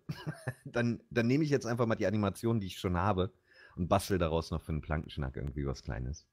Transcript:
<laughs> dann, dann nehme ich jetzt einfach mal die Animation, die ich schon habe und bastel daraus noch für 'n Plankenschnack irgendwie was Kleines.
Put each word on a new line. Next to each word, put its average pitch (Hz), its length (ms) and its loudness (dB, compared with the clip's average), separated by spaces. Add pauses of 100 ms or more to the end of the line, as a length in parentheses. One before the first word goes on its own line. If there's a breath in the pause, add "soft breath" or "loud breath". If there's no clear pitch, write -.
<laughs> - 560 -10
dann, 120 460 -2
dann 117 160 2
nehme 139 160 4
ich 147 80 0
jetzt 131 160 2
einfach 120 180 2
mal 113 100 2
die 104 120 2
Animation, 107 520 2
die 98 80 -4
ich - 120 -10
schon 90 180 0
habe 92 340 2 (440 loud breath)
und 87 120 -2
bastel 98 300 4
daraus 82 320 2
noch 80 140 -2
für - 80 -6
'n 76 100 -2
Plankenschnack 76 540 -4
irgendwie 69 320 -4
was 65 160 -6
Kleines. 62 500 -6